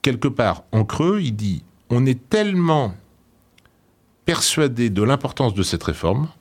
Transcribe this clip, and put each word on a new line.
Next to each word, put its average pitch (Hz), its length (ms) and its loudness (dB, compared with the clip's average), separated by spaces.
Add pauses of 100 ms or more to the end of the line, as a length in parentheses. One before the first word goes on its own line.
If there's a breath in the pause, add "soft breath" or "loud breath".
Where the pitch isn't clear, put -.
Quelque 127 260 -2
part, 107 440 -2
en 110 120 2
creux, 185 380 0
il 113 140 -4
dit, 104 260 -4 (280)
on 123 160 2
est 127 240 -2
tellement 170 640 2 (1300)
persuadé 131 640 0
de 101 140 0
l'importance 123 520 0
de 95 80 0
cette 87 220 -2
réforme 101 440 0 (120)